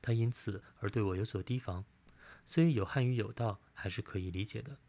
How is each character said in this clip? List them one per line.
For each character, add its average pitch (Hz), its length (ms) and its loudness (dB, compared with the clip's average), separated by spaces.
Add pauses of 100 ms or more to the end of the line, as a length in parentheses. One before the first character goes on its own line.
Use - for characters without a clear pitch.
他 120 120 0
因 113 180 4
此 101 320 -4 (160)
而 101 100 -2
对 110 140 2
我 95 140 2
有 104 80 0
所 95 180 -4
提 123 160 -2
防， 95 240 -6 (600)
虽 165 260 4
有 104 140 2
汉 127 200 2
语 127 100 4
有 107 180 -2
道， 110 260 0 (140)
还 - 160 -6
是 101 120 -4
可 - 160 -6
以 92 140 -2
理 92 140 -2
解 110 160 -6
的。 143 280 -12